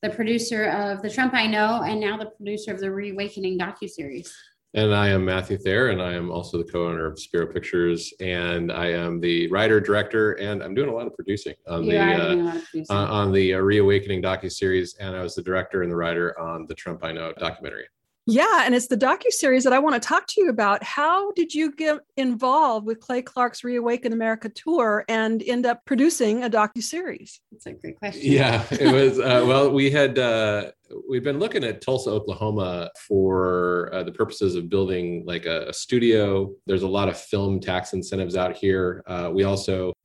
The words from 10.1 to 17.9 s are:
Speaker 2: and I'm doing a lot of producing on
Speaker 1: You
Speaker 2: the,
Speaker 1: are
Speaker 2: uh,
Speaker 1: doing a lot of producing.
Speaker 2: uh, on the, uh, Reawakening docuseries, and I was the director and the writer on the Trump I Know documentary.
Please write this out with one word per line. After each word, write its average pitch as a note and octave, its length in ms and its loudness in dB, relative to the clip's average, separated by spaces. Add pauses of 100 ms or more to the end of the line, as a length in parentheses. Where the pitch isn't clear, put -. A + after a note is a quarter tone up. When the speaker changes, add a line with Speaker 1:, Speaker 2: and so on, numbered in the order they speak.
Speaker 2:
and G2+ 300 -6
I'm F#2 100 -10
doing C3+ 160 0
a A#2 40 -4
lot A#2 120 -6
of A2 80 -8
producing F2+ 400 -8 (140)
on E2+ 160 -4
Speaker 1:
You D#2+ 80 0
Speaker 2:
the, E2+ 80 4
Speaker 1:
are - 140 4
Speaker 2:
uh, E2+ 140 0
Speaker 1:
doing E2+ 140 2
a E3+ 40 -2
lot E3+ 100 -4
of - 160 -10
producing. - 240 -4
Speaker 2:
uh, G2+ 100 2
on G2+ 260 0
the, F#2+ 220 4
uh, F#2+ 60 0
Reawakening G2 640 4
docuseries, F#2 760 -2
and F#2+ 160 -8
I F#2 60 -6
was F2 140 -8
the F2+ 80 -6
director F#2 400 -2
and F2 80 -2
the E2+ 40 -4
writer E2+ 440 -2
on E2 280 -8
the D#2+ 60 -12
Trump E2+ 300 -10
I E2 80 -6
Know E2 260 -8
documentary. E2 480 -8 (420)